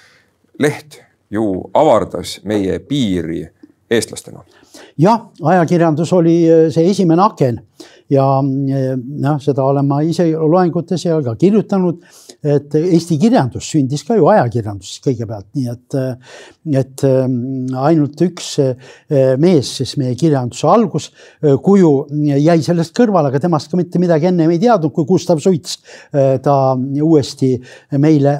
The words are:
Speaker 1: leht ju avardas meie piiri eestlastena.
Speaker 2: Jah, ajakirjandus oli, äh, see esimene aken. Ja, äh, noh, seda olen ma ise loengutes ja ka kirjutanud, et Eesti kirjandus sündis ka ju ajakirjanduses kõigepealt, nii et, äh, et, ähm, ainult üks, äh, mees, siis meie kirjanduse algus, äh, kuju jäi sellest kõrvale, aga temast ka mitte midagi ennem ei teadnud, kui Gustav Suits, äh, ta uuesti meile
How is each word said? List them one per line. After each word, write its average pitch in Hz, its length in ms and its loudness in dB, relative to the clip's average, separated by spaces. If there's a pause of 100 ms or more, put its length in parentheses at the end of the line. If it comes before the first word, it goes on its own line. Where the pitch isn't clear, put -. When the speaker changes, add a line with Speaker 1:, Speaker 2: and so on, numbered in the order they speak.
(540)
Speaker 1:
leht - 480 -6 (280)
ju 107 140 -4 (280)
avardas 107 680 0
meie 95 360 -2
piiri 90 640 -4 (420)
eestlastena. - 560 -4 (540)
Speaker 2:
Jah, 208 340 2 (100)
ajakirjandus 165 720 0
oli, 170 300 2
äh, 165 280 6
see 165 200 2
esimene 180 320 2
aken. 143 380 0 (440)
Ja, 135 200 2 (120)
äh, 135 580 -2
noh, 135 440 -4
seda 135 280 -2
olen 139 180 0
ma 139 160 0
ise 165 280 0
loengutes 165 760 0
ja 165 160 0
ka 120 140 -4
kirjutanud, 190 640 0 (440)
et 147 320 -2
Eesti 170 440 0
kirjandus 165 480 0
sündis 139 400 -2
ka 233 80 -2
ju 170 160 4
ajakirjanduses 113 720 -2
kõigepealt, 107 520 -6
nii 131 140 -4
et, 120 300 -10
äh, 131 380 -10 (320)
et, 131 360 -4
ähm, 131 300 0 (400)
ainult 147 480 0
üks, 175 360 -4
äh, 131 800 0
mees, 156 380 2
siis - 220 -8
meie 127 180 -4
kirjanduse 139 540 -2
algus, 180 400 0 (300)
äh, 143 200 2
kuju 190 320 4 (440)
jäi 156 260 2
sellest 165 340 -2
kõrvale, 196 340 2
aga 135 120 -2
temast 170 300 -2
ka 180 60 -2
mitte 175 220 -2
midagi 170 280 2
ennem 170 240 2
ei 175 80 0
teadnud, 185 360 2
kui 165 100 -2
Gustav 160 360 0
Suits, - 380 -2 (320)
äh, 135 280 0
ta 135 380 2
uuesti 135 800 0 (360)
meile 143 480 2